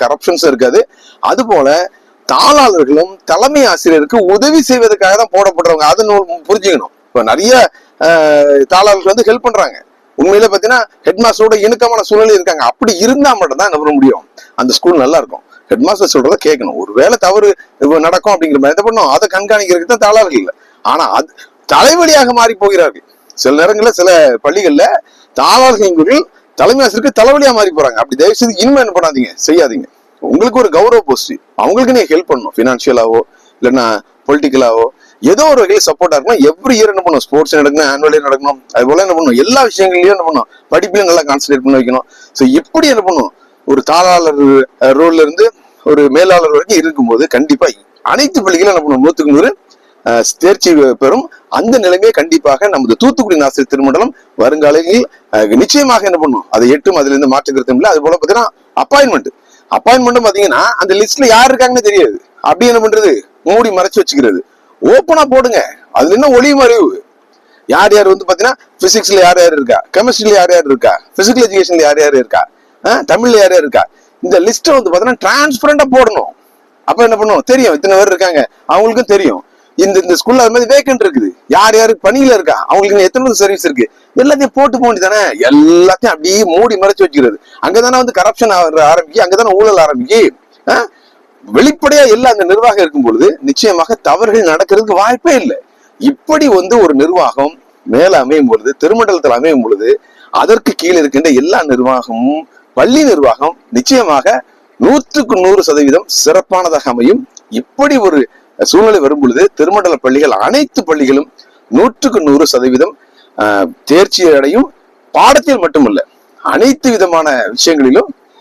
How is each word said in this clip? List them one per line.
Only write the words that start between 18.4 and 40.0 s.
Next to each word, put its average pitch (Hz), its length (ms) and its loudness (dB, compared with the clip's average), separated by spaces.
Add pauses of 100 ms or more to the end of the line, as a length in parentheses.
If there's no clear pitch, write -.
மாதிரி 143 160 0
என்ன 202 100 -2
பண்ணணும்? 214 300 0
அதை 202 200 0
கண்காணிக்கிறதுக்கு 196 580 -2
தான் 208 120 -2
தாளாளர்கள் 202 360 2
இல்லை. 90 120 -10 (280)
ஆனா 147 300 -2
அது 123 180 -4 (440)
தலைவலியாக 277 680 2
மாறி 233 140 0
போகிறார்கள். 180 520 -2 (280)
சில 135 260 -2
நேரங்கள்ல 208 300 2 (120)
சில 180 100 2 (320)
பள்ளிகள்ல 170 420 0 (560)
தாளாளர்கள் 202 800 2 (400)
தலைமை 254 240 0
ஆசிரியருக்கு 226 360 -2
தலைவலியா 277 320 2
மாறி 208 220 0
போறாங்க. 131 260 -2
அப்படி 131 140 -4
தயவு 180 200 2
செய்து 233 260 -2
இனிமே 269 180 2
என்ன 220 160 -2
பண்ணாதீங்க, 147 360 -2 (160)
செய்யாதீங்க. 151 400 0 (320)
உங்களுக்கு 214 400 0
ஒரு 214 100 2
கௌரவ 208 360 0
போஸ்ட், - 280 -6 (220)
அவங்களுக்கு 220 380 0
நீங்க 214 200 0
ஹெல்ப் 175 180 -2
பண்ணணும். 131 240 -6
ஃபினான்ஷியலாவோ 117 640 0 (420)
இல்லைன்னா 123 240 0 (420)
பொலிட்டிக்கலாவோ 131 580 0 (460)
ஏதோ 220 120 2 (100)
ஒரு 254 80 2
வகையில் 196 260 0
சப்போர்ட்டா 160 300 -2
இருக்கணும். 180 320 0
எவ்ரி 165 280 -4
இயர் 214 160 2
என்ன 190 120 -4
பண்ணணும்? 151 220 -2
ஸ்போர்ட்ஸ் 151 280 -2
நடக்கணும், 143 380 0
ஆனுவல் 147 220 0
டே 156 120 4
நடக்கணும். 135 320 -4 (140)
அது 123 140 0
போல 160 180 2
என்ன 180 80 -2
பண்ணணும்? 160 300 0
எல்லா 254 260 0
விஷயங்களையும் 185 460 0